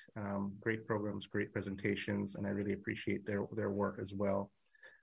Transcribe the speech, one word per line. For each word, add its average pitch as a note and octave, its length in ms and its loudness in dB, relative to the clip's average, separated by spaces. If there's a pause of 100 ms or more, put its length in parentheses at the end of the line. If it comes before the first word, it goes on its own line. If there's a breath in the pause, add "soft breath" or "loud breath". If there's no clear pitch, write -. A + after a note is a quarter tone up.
(160)
Um, G2+ 440 0
great A2 280 0
programs, G#2 400 0
great G#2 240 0
presentations, G2+ 840 0
and G2+ 140 -2
I - 20 0
really G2+ 220 2
appreciate G2+ 520 -2
their, G2+ 280 0
their G#2 180 0
work G2 320 2
as G2+ 100 -6
well. G2 380 2 (520 loud breath)